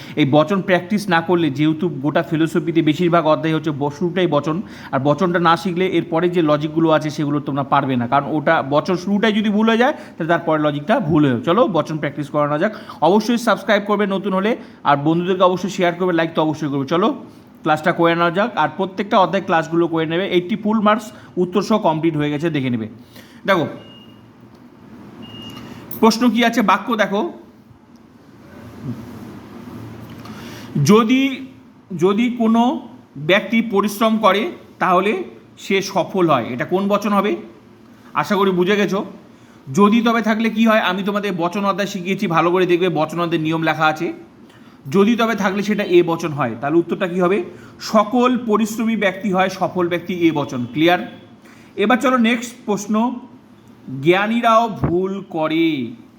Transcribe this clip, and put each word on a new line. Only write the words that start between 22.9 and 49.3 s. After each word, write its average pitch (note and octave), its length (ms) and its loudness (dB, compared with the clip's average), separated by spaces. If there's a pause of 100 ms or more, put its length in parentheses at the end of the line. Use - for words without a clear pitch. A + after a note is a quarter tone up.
দেখো F3 220 2 (2250)
প্রশ্ন A3+ 300 4
কি A#3 160 2
আছে, A#3 160 2
বাক্য G3+ 340 2
দেখো, G#3 380 -2 (3500)
যদি, B3+ 600 2 (520)
যদি G3+ 400 2
কোনো A#3 500 0 (300)
ব্যক্তি G3+ 440 0
পরিশ্রম G#3+ 560 0
করে G#3+ 340 2 (280)
তাহলে F#3+ 440 0 (340)
সে G3 240 -2
সফল F3+ 480 -2
হয়, B2+ 200 2
এটা B2+ 160 -4
কোন F#3+ 220 -2
বচন G3+ 260 0
হবে? G3+ 220 0 (800)
আশা D3+ 220 0
করি G3 160 2
বুঝে F3+ 240 2
গেছো। G3 300 0 (680)
যদি G#3 280 6
তবে A#3 200 2
থাকলে A3 280 0
কি A3+ 160 2
হয়, A3 140 4
আমি F#3 240 -2
তোমাদের G3+ 340 -2
বচন F3+ 280 -2
অধ্যায় G3 220 0
শিখিয়েছি, F#3+ 400 -4
ভালো E3 240 2
করে F#3 140 2
দেখবে, F3 240 2
বচন D#3 300 -2
অধ্যায়ের E3 220 -2
নিয়ম D#3+ 220 -2
লেখা D#3 220 0
আছে। D#3+ 280 0 (800)
যদি G3+ 240 4
তবে A3+ 200 0
থাকলে G3 280 -2
সেটা G3+ 200 -2
এ F3 200 6
বচন E3 300 -2
হয়, C3 280 -2
তাহলে D3 160 0
উত্তরটা F3 300 0
কি F3+ 140 -2
হবে? G3 220 2 (360)
সকল A#3+ 580 2
পরিশ্রমী A3 580 0
ব্যক্তি F#3+ 360 -2